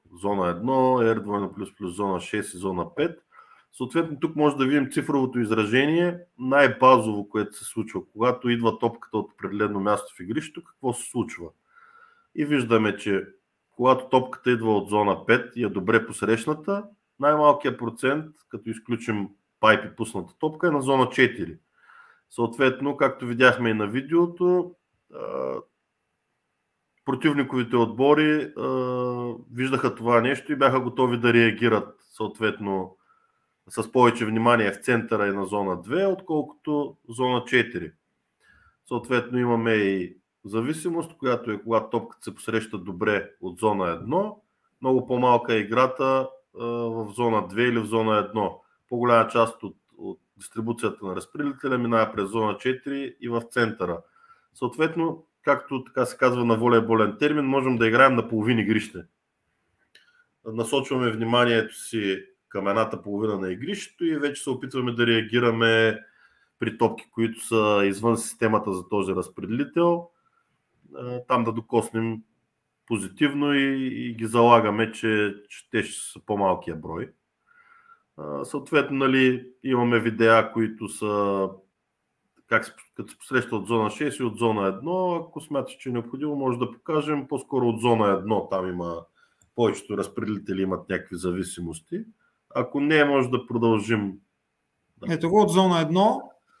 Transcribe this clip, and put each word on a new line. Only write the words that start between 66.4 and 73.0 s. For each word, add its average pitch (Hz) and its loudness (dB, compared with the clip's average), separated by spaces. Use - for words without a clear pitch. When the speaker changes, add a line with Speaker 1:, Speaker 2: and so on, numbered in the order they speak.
Speaker 1:
при 110 -4
топки, 113 0
които 113 -4
са 107 2
извън 104 0
системата 107 -2
за 92 -8
този 95 -2
разпределител, 139 -2
а, 123 -10
там 123 2
да 113 -2
докоснем 113 -2
позитивно 139 -2